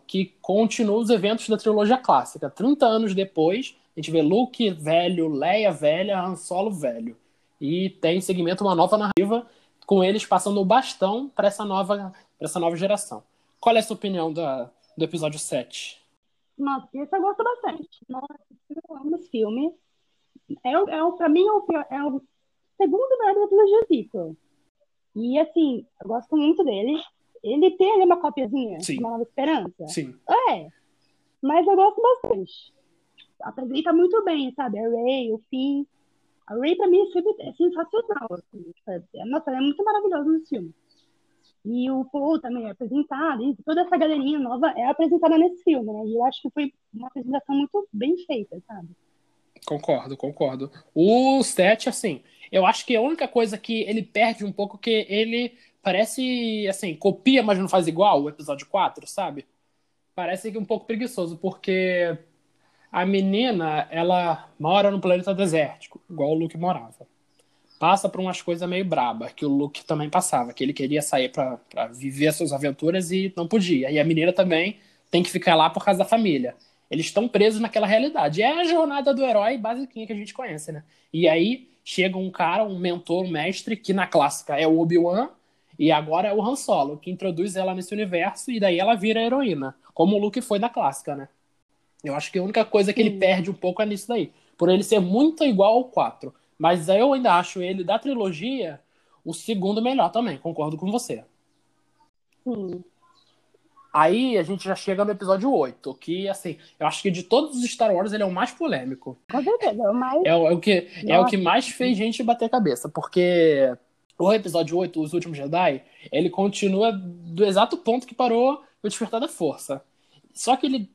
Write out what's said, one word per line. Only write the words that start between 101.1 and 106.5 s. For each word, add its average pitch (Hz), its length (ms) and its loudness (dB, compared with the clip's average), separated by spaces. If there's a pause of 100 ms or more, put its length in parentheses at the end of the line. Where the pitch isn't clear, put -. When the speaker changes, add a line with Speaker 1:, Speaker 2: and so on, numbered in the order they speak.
Speaker 2:
Sim. 190 400 -8 (1120)
Speaker 1:
Aí 208 440 2
a 175 60 2
gente 180 200 -6
já 190 120 -4
chega 196 280 -2
no 208 80 -2
episódio 190 400 0
oito, 135 440 -2
que, 190 340 -6
assim, 185 280 -8 (220)